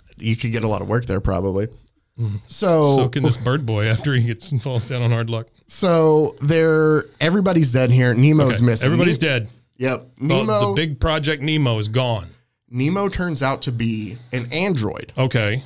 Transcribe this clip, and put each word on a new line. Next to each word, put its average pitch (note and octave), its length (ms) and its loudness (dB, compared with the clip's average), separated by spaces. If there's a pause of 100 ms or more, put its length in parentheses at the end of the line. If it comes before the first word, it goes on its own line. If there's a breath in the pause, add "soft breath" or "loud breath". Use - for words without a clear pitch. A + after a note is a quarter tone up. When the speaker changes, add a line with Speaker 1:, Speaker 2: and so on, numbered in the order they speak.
(160)
Speaker 1:
You A2+ 200 -2
could A#2 160 -4
get A2+ 120 -2
a A2 40 0
lot G#2 140 -2
of F#2+ 60 -8
work A#2+ 180 -2
there F#2+ 140 -2
probably. F#2+ 480 -2 (500)
Speaker 2:
Mm. G#2 280 -4
Speaker 1:
So D#3 500 2
Speaker 2:
So B2+ 120 4
can C3 140 -2
this A#2+ 140 2
bird C3 300 -2
boy G#2+ 180 0
<laughs> A2 60 0
after C3+ 240 -2
he A#2+ 100 2
gets, A#2 260 -6 (120)
falls B2 220 -4
down B2 180 -6
on A#2+ 80 0
hard A2+ 200 -2
luck. A2+ 180 -8 (180)
Speaker 1:
So D#3+ 760 2
they're, D#3 640 2 (160)
everybody's E3+ 520 2
dead B2+ 200 2
here. B2 220 4
Nemo's C#3 420 4
Speaker 2:
Okay, A2+ 100 2
Speaker 1:
missing. A#2+ 200 2
Speaker 2:
everybody's E3 340 2
Speaker 1:
Ne- D#3+ 80 0
Speaker 2:
dead. A#2+ 200 -2 (280)
Speaker 1:
Yep. B2+ 320 -4 (120)
Speaker 2:
Well, D#3+ 240 0
Speaker 1:
Nemo. G#3 260 0
Speaker 2:
the G3+ 40 -4
big D#3+ 260 -2
project D#3 420 -2
Nemo C#3+ 360 0
is G#2+ 100 -4
gone. A2 400 -2 (420)
Speaker 1:
Nemo E3 380 -2
turns F3 340 -4
out C3+ 200 -2
to C#3 100 -4
be A2+ 440 -4 (160)
an A#2+ 200 -8
android. D#3 640 -4
Speaker 2:
Okay. B2 500 -2